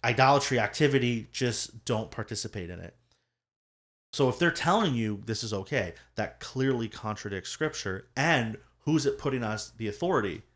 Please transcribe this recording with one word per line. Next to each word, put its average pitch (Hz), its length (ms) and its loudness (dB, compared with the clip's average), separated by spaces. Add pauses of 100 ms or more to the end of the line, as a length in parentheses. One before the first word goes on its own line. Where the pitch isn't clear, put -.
idolatry 131 540 6
activity. 120 720 2
Just 117 540 -2
don't 110 240 -2
participate 104 580 -6
in 87 120 -10
it. 87 160 -16 (1160)
So 135 160 4
if 120 100 -2
they're 170 120 4
telling 180 440 2
you 107 300 -2
this 110 180 -4
is 107 120 -4
okay, 95 400 -4 (220)
that - 240 -6
clearly 131 480 -2
contradicts 104 600 -8
Scripture. 104 680 -6
And 131 420 2 (220)
who's 147 260 2
it 135 120 0
putting 131 240 -2
as 107 360 -4
the 110 100 -4
authority? 110 540 0 (140)